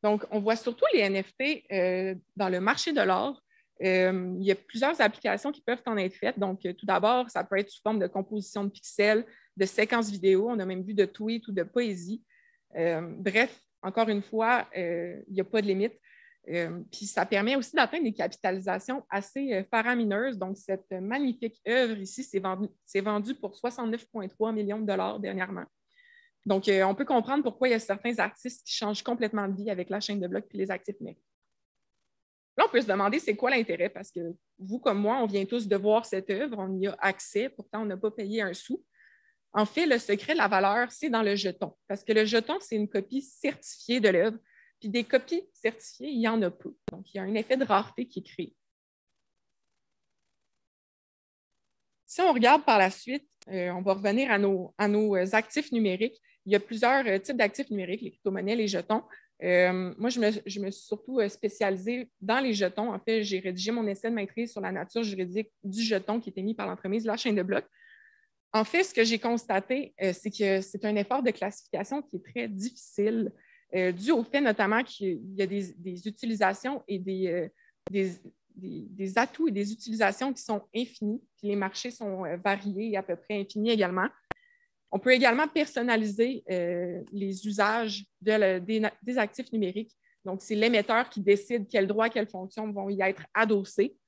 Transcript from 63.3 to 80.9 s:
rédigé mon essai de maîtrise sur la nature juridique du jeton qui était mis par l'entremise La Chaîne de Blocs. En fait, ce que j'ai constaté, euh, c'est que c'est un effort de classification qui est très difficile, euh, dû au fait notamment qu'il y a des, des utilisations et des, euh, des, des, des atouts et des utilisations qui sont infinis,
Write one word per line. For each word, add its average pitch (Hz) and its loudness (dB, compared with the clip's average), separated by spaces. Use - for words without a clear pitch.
rédigé 185 -4
mon 233 -2
essai 202 -4
de 233 -2
maîtrise 226 -4
sur 208 -8
la 185 -4
nature 190 -4
juridique 196 -4
du 202 -4
jeton 220 0
qui 196 -12
était 185 -8
mis 220 -2
par 202 -6
l'entremise 190 -4
La 220 0
Chaîne 220 0
de 185 2
Blocs. 190 0
En 220 4
fait, 349 2
ce - -6
que 226 4
j'ai 226 2
constaté, 233 -2
euh, 190 2
c'est 202 -6
que 196 2
c'est 190 -10
un 214 0
effort 247 0
de 247 2
classification - -6
qui - -12
est 185 -8
très - -8
difficile, 214 -2
euh, 185 2
dû 190 -2
au 247 4
fait 277 -2
notamment 220 2
qu'il 190 -4
y 196 -2
a 190 2
des, 190 -4
des 180 -10
utilisations 214 -2
et 196 -4
des, 190 -2
euh, 170 -2
des, 190 0
des, - -12
des 190 -4
atouts 302 0
et 226 2
des 202 -2
utilisations 226 0
qui - -8
sont 208 -4
infinis, 226 -4